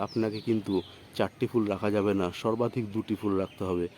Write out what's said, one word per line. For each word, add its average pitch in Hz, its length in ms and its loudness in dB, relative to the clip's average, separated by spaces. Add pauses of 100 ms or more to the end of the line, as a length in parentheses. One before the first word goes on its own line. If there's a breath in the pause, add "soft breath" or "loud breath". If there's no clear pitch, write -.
আপনাকে 110 420 -2
কিন্তু 107 260 2 (440 loud breath)
চারটি 107 340 0
ফুল 117 120 2 (100)
রাখা 101 220 0
যাবে 101 240 4
না, 92 80 2 (140)
সর্বাধিক 117 440 0 (100)
দুটি 110 260 0
ফুল 104 200 2
রাখতে 95 280 -6
হবে। 87 160 2 (120)